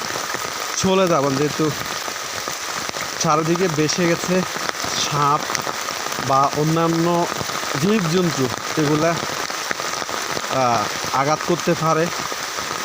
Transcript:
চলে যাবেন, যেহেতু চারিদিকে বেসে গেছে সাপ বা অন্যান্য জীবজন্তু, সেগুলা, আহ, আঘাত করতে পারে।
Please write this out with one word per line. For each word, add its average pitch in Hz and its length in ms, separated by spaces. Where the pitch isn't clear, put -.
চলে 190 300
যাবেন, 143 280
যেহেতু 147 360
চারিদিকে 165 480
বেসে 156 400
গেছে 180 340
সাপ 143 340
বা 135 300
অন্যান্য 165 680
জীবজন্তু, 170 680
সেগুলা, 156 340
আহ, - 2000
আঘাত 147 300
করতে 170 340
পারে। 160 260